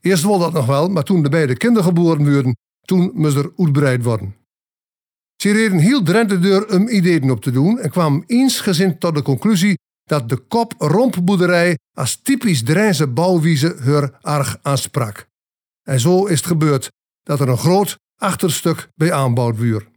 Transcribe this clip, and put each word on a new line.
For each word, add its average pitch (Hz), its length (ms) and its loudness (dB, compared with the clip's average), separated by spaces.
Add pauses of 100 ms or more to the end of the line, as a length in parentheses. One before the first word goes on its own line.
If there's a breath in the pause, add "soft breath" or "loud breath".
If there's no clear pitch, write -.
Eerst 175 220 0
wel 202 160 2
dat 170 140 -2
nog 143 120 0
wel, 143 240 0
maar 170 140 -2
toen 175 200 0
de 143 60 0
beide 143 280 0
kinderen 220 300 2
geboren 165 440 2
werden, 131 260 0 (240)
toen 185 320 0
moest 151 220 0
er 143 220 -4
uitbreid 143 460 0
worden. 101 320 -4 (1000)
Ze 202 160 0
reden 214 260 2
heel 220 260 2
Drenthe 196 360 2
door 196 260 2
om 208 220 0
ideeën 170 440 2
op 113 100 -2
te 131 100 -4
doen 170 280 2
en 180 100 -4
kwamen 156 380 0
eensgezind 202 720 0
tot 165 160 -2
de 147 60 0
conclusie 185 560 0 (260)
dat 131 260 -2
de 127 80 -2
kop-rompboerderij 180 1400 0 (160)
als - 280 -6
typisch 190 420 0
Drentse 160 440 2
bouwwijze 160 760 0
haar 139 380 0
erg 135 400 -4
aansprak. 131 680 -6 (560)
En 135 160 -2
zo 180 260 2
is 175 120 0
het - 100 -6
gebeurd 156 440 0 (320)
dat 143 160 -4
er 131 100 0
een 123 80 2
groot 180 400 0 (180)
achterstuk - 800 -4
bij 160 180 0
aanbouwd 120 440 -2
werd. 110 400 -4